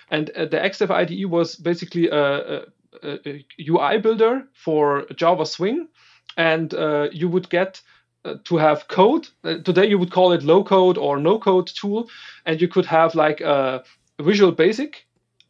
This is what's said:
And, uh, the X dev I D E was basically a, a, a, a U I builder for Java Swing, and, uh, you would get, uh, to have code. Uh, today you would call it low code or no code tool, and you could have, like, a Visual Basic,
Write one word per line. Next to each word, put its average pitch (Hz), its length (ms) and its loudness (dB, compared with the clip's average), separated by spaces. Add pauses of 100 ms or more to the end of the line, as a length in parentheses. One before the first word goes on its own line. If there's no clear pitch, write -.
(120)
And, 151 240 -4
uh, 165 100 -4
the 156 180 -4
X 196 140 -4
dev 190 140 -2
I 180 140 0
D 180 160 -8
E 196 40 -6
was 170 300 -2
basically 170 540 -4
a, 151 120 0
a, 143 400 -4 (400)
a, 147 280 -12
a 139 160 -16 (120)
U 151 220 0
I 147 180 0
builder 226 460 0 (100)
for 147 600 -2
Java 165 320 0
Swing, 269 400 -4 (500)
and, 165 380 0
uh, 147 360 -2
you 170 180 -4
would 180 200 -4
get, 190 320 -2 (420)
uh, - 200 -10
to 170 140 -2
have 151 300 2
code. 240 400 2 (160)
Uh, 165 200 -4
today 185 240 2
you 202 100 2
would 180 140 -2
call 185 220 4
it 151 100 0
low 170 200 4
code 185 360 4
or 143 180 -2
no 180 220 2
code 185 280 0
tool, 214 420 -6 (360)
and 160 160 -2
you 180 60 0
could 180 180 0
have, 160 300 2
like, 156 260 0
a 135 420 -2 (380)
Visual 190 300 4
Basic, 214 560 -2 (420)